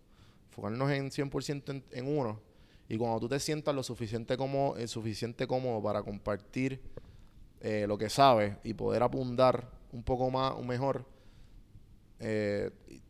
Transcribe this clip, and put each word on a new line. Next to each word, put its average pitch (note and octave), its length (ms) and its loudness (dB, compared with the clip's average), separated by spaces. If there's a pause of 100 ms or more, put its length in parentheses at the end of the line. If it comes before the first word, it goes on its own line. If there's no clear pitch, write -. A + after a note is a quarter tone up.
(500)
enfocarnos A#2+ 400 -2
en C#3 220 0
cien C#3 180 -2
por C#3 140 -2
ciento C#3+ 260 -6
en, C#3 220 -8
en B2+ 160 -6 (100)
uno, A2 220 -2 (480)
y A2+ 100 -2
cuando A2+ 220 0
tú A#2 80 -2
te C3+ 100 0
sientas D3+ 360 -2
lo C3 100 -2
suficiente A#2 520 -2
como, C#3 400 0
eh, A#2 120 -4
suficiente A2+ 580 -4
cómodo B2+ 340 0
para G#2 220 2
compartir, G#2 760 -4 (800)
eh, G#2+ 260 0
lo G#2 100 0
que G#2 140 -2
sabes A2 540 6
y A2+ 100 -4
poder G#2+ 300 2
abundar B2 680 4 (220)
un A#2+ 100 -10
poco B2+ 300 0
más, C3 260 2
un B2 80 -6
mejor, B2+ 400 0 (1120)
eh, G#2 520 0 (180)
y B1+ 220 -18